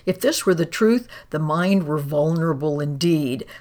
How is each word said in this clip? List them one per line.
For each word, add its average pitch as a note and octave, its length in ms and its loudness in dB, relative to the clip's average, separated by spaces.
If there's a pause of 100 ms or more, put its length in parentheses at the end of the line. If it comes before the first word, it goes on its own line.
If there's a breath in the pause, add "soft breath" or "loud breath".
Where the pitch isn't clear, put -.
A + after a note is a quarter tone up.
If F#3 140 -2
this - 260 0
were F#3 100 4
the F3 100 0
truth, A#3 420 2 (220 loud breath)
the D3+ 100 -4
mind E3+ 480 0
were D3+ 120 -2
vulnerable D3+ 840 0
indeed. D3 640 0 (160 loud breath)